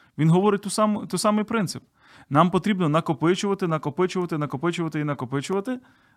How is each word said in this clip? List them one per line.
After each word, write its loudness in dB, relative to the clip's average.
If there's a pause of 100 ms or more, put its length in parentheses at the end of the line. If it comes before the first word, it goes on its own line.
(180)
Він 4
говорить 4
ту -10
саму, 0
той -4
самий 2
принцип. -4 (480)
Нам 6
потрібно 2
накопичувати, 0
накопичувати, -2
накопичувати -4
і -2
накопичувати. -4 (360)